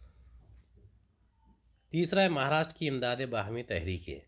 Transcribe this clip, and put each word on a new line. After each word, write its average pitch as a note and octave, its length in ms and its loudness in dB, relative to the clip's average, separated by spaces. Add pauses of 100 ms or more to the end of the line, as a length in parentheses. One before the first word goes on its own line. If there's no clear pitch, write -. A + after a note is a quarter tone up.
(1900)
तीसरा F3 300 4
है F#3+ 60 6
महाराष्ट्र D#3 500 2
की D#3+ 80 -2
इमदाद B2+ 420 0
बाहमी A2+ 360 -2
तहरीकें E2 640 -4